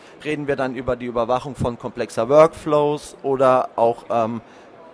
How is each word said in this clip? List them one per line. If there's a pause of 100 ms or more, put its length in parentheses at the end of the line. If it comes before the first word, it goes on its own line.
(240)
reden
wir
dann
über
die
Überwachung
von
komplexer
Workflows
oder
auch,
ähm, (540)